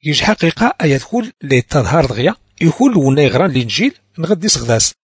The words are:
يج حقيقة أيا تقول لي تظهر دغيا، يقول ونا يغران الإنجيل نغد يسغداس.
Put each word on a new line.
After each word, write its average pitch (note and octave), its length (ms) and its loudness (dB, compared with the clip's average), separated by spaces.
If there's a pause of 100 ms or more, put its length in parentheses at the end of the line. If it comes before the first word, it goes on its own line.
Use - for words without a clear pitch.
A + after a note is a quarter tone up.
يج D3 180 -2
حقيقة G#3+ 580 0
أيا C#3 180 2
تقول A#3 340 -6 (100)
لي C3+ 200 2
تظهر C#3 440 0
دغيا، B2 300 -2 (240)
يقول A3 360 2
ونا C#3 260 2
يغران C#3+ 280 2
الإنجيل B2+ 480 -4 (200)
نغد E3 260 -2
يسغداس. A#2 480 -2 (100)